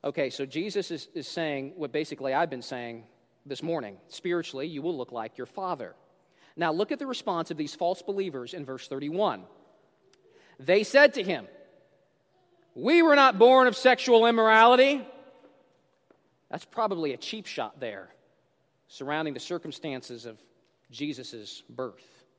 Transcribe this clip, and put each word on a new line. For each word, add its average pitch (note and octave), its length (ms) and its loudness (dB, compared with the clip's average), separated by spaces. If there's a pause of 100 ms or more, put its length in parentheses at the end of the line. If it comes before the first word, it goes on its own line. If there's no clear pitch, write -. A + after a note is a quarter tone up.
Okay, C#3 280 -4
so C3+ 160 -10
Jesus F#3 440 -6
is, D#3+ 240 -12
is D3 140 -10
saying D3 480 -6
what D3 160 -10
basically C#3 420 -6
I've D#3+ 160 0
been B2 120 -10
saying A#2 420 -12 (420)
this C#3 160 -12
morning. B2+ 360 -8 (100)
Spiritually, E3 580 -6
you D#3 140 -10
will E3 160 -6
look B2 160 -10
like A2 240 -10
your B2+ 100 -12
father. D#3 480 -8 (640)
Now E3 160 -2
look G3 180 -2
at C#4 80 -4
the C#4 80 -10
response F3+ 440 -6
of D#3+ 60 -8
these D3 180 -8
false F3+ 280 -4
believers F3+ 500 -8
in D#3+ 120 -12
verse C3 220 -14
thirty-one. C#3+ 580 -4 (1120)
They F3+ 240 2
said C#4 320 6
to B3 80 -4
him, D#3+ 260 -6 (1300)
"We C4+ 280 4
were D#4 120 6
not C4+ 240 6
born B3+ 280 10
of A#3+ 100 2
sexual A#3 500 4
immorality." A#3 800 6 (1400)
That's - 160 -12
probably F3+ 480 -4
a B2 40 -8
cheap - 300 -12
shot A#2 320 -10
there, G2+ 340 -12 (760)
surrounding D3 460 -6
the A#2+ 60 -12
circumstances C3+ 840 -12
of A2 100 -16 (540)
Jesus' B2 800 -12
birth. A#2+ 540 -14 (140)